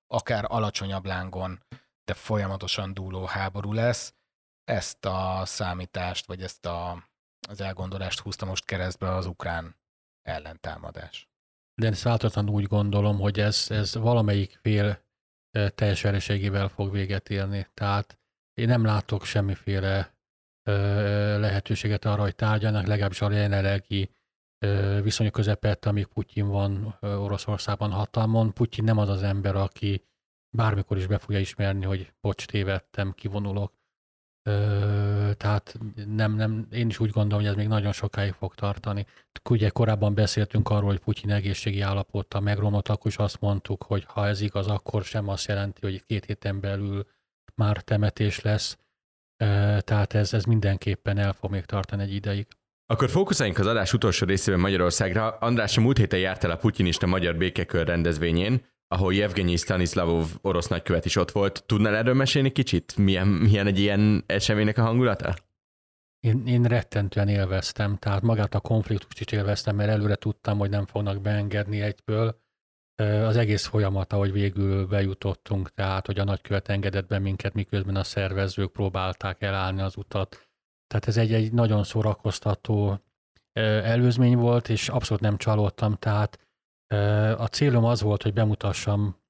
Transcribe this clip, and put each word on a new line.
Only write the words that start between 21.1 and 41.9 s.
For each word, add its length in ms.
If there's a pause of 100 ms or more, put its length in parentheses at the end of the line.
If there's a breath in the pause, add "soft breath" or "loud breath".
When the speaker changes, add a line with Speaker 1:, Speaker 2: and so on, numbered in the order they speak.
Speaker 2:
lehetőséget 680
arra, 160
hogy 140
tárgyalnak, 500
legalábbis 360
a 100
jelenlegi, 800 (560)
ö, 360
viszonyok 320
közepette, 560
amíg 160
Putyin 420
van, 520
ö, 160
Oroszországban 760
hatalmon. 640
Putyin 300
nem 140
az 120
az 140
ember, 320
aki 500 (520)
bármikor 400
is 100
be 100
fogja 220
ismerni, 460
hogy 360
"bocs, 240
tévedtem, 640
kivonulok". 680 (720)
Ö, 880
tehát 400 (280)
nem, 300
nem, 360
én 180
is 100
úgy 100
gondolom, 340
hogy 80
ez 60
még 100
nagyon 240
sokáig 420
fog 220
tartani. 500 (440 soft breath)
Ugye 200
korábban 440
beszéltünk 560
arról, 200
hogy 100
Putyin 320
egészségi 500
állapota 580